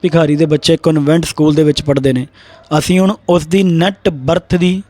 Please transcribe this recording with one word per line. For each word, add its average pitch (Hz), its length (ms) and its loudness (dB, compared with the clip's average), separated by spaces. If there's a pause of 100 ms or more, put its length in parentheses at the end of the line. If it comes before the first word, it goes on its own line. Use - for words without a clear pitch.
ਭਿਖਾਰੀ 156 340 0
ਦੇ 160 100 2
ਬੱਚੇ 151 360 0
ਕਨਵੈਂਟ 156 420 0
ਸਕੂਲ 151 300 0
ਦੇ 156 80 2
ਵਿੱਚ 151 200 0
ਪੜ੍ਹਦੇ 139 300 0
ਨੇ। 127 140 -4 (520)
ਅਸੀਂ 185 220 0
ਹੁਣ 190 140 0 (140)
ਉਸ 175 180 0
ਦੀ 190 160 0
ਨੈੱਟ 185 460 0
ਬਰਥ 160 460 -2
ਦੀ 180 360 0